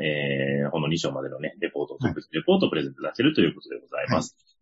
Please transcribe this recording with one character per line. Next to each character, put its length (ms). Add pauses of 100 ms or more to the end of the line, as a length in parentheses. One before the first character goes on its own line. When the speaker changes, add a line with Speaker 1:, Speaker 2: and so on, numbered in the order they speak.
Speaker 1:
え 640
ー、 60
こ 80
の 80
二 100
章 140
ま 100
で 60
の 100
ね、 220
レ 100
ポ 140
ー 20
ト、 80
Speaker 2:
は 160
い。 20
Speaker 1:
特 40
別 160
レ 120
ポ 120
ー 40
ト 60
を 40
プ 40
レ 80
ゼ 80
ン 40
ト 60
い 40
た 60
だ 40
け 80
る 120
と 60
い 60
う 80
こ 60
と 80
で 100
ご 80
ざ 160
い 80
ま 100
す。 160 (260)